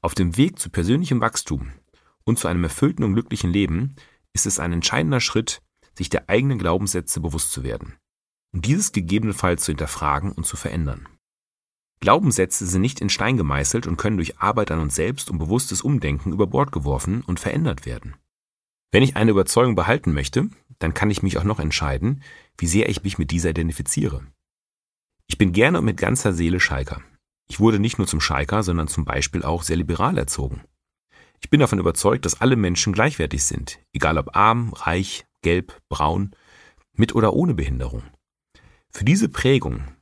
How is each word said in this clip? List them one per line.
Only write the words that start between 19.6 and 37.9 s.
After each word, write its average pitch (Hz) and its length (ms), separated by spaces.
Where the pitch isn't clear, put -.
behalten 87 380
möchte, 92 360
dann 82 140
kann 104 160
ich 101 140
mich 92 160
auch 85 40
noch 101 160
entscheiden, 76 600
wie 87 100
sehr 95 200
ich 90 160
mich 98 140
mit 73 140
dieser 82 180
identifiziere. 78 760
Ich - 120
bin 95 140
gerne 127 280
und - 60
mit 104 120
ganzer 107 360
Seele 85 260
Schalker. - 420
Ich - 100
wurde 107 200
nicht 110 180
nur 92 100
zum 78 140
Schalker, 73 420
sondern 85 240
zum 80 160
Beispiel 71 400
auch 82 200
sehr 82 120
liberal 85 420
erzogen. 65 440
Ich - 80
bin 147 100
davon 113 200
überzeugt, 92 460
dass 90 140
alle 127 160
Menschen 95 380
gleichwertig 95 500
sind, - 360
egal 76 260
ob 76 180
arm, 110 380
reich, - 520
gelb, 87 480
braun, 87 420
mit - 200
oder 110 200
ohne 156 220
Behinderung. 64 480